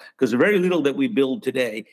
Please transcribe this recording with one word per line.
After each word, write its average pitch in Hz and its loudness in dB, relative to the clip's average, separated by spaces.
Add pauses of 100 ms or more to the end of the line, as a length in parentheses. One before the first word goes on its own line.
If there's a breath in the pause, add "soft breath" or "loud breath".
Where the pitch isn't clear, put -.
(180 loud breath)
'Cause 123 0
the 123 0
very 196 4
little 180 2
that 139 0
we 135 0
build 127 -2
today 120 -4